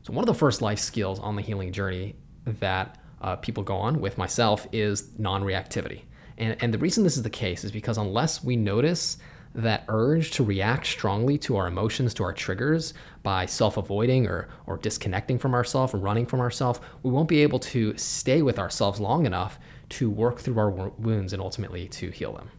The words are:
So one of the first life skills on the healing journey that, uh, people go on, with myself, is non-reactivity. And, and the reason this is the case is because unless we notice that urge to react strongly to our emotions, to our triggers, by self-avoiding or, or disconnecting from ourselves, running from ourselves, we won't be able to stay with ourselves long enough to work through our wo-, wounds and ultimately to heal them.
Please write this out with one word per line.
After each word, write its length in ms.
So 100
one 100
of 40
the 80
first 280
life 160
skills 420
on 160
the 60
healing 300
journey 440
that, 520
uh, 160
people 260
go 140
on, 240
with 180
myself, 540
is 460
non-reactivity. 840
And, 240
and 140
the 40
reason 260
this 120
is 60
the 80
case 320
is 80
because 260
unless 460
we 140
notice 600
that 320
urge 460
to 100
react 420
strongly 540
to 180
our 120
emotions, 460
to 100
our 80
triggers, 600
by 240
self-avoiding 800
or, 220
or 100
disconnecting 640
from 160
ourselves, 400
running 320
from 140
ourselves, 400
we 60
won't 180
be 120
able 200
to 360
stay 460
with 160
ourselves 400
long 280
enough 340
to 200
work 300
through 180
our 120
wo-, 280
wounds 340
and 80
ultimately 460
to 240
heal 220
them. 260